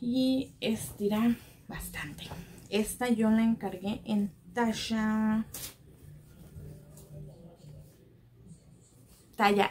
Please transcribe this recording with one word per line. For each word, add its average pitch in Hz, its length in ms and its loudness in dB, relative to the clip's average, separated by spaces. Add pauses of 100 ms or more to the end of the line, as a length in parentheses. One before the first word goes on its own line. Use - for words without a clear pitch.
Y 262 560 2
estira 220 760 0 (320)
bastante. - 560 -10 (440)
Esta 214 400 0
yo 220 220 4
la 220 140 6
encargué 202 600 -2
en 202 280 0 (200)
talla, 220 920 2 (4000)
talla 202 340 6